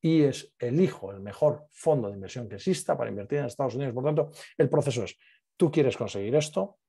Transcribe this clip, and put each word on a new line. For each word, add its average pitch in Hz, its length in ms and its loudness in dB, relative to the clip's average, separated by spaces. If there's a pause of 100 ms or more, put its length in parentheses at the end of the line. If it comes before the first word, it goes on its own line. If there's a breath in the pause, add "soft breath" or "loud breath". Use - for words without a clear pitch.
Y 160 200 6
es, 135 360 0
elijo 123 520 0
el 98 100 -12
mejor 147 500 0
fondo 135 380 0
de 101 60 -8
inversión 104 360 -10
que 107 60 -12
exista - 420 -2
para 117 100 -4
invertir 104 300 -4
en 139 80 -2
Estados 123 280 -4
Unidos. 131 200 -4
Por 127 100 -4
tanto, 156 260 0 (280 loud breath)
el 151 100 4
proceso 127 360 0
es, - 120 -10 (400 soft breath)
tú 170 140 4
quieres 139 260 4
conseguir 104 380 -4
esto 185 440 0 (100)